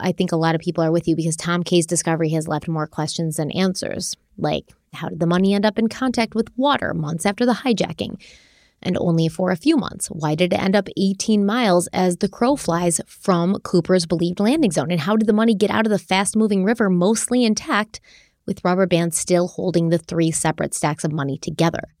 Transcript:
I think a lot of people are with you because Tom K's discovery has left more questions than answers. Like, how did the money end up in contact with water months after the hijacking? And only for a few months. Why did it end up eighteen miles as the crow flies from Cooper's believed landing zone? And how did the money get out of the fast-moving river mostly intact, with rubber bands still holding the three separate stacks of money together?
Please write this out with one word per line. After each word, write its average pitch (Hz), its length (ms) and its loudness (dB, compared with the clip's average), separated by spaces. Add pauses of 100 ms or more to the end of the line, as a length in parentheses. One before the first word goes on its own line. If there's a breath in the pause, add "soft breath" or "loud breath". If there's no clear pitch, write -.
I 185 100 -2
think 180 220 -2
a 165 40 2
lot 160 160 2
of 160 80 -2
people 170 220 -2
are 160 80 2
with 170 160 0
you 165 80 2
because 160 220 -2
Tom 175 260 -2
K's 170 240 2
discovery 165 440 -2
has 160 160 -2
left 151 200 -4
more 156 180 -2
questions 156 520 -4
than 156 140 -2
answers. - 640 -4 (220)
Like, - 360 -4 (200)
how 170 140 -10
did 170 140 -6
the 170 40 0
money 185 280 4
end 202 120 2
up 214 140 0
in 220 80 2
contact 240 480 -2
with 226 220 -2
water 277 360 0
months 160 320 -4
after 202 200 0
the 247 80 4
hijacking? 185 680 -4 (640 soft breath)
And 185 160 -2
only 165 300 2
for 185 200 -2
a 185 60 0
few 302 220 2
months. - 300 -6
Why 151 280 -4
did 180 180 2
it - 80 0
end 190 140 2
up 196 220 0
eighteen 196 480 0
miles 196 480 2
as 185 240 0
the 202 120 -2
crow 269 280 0
flies 175 500 0
from 175 540 0
Cooper's 180 440 2
believed 175 360 -2
landing 247 280 4
zone? 151 220 0
And 175 80 0
how 190 160 0
did 220 120 2
the 220 60 4
money 220 220 4
get 196 160 2
out 220 160 0
of - 20 0
the 202 80 2
fast-moving 196 680 2
river 220 240 2
mostly 220 560 2
intact, 214 540 -2 (460 soft breath)
with - 180 -6
rubber 185 220 2
bands 170 320 2
still 180 300 2
holding 175 420 0
the 170 80 4
three 165 320 0
separate 160 460 -2
stacks 156 280 -2
of 156 100 -2
money 139 260 -4
together? - 600 -2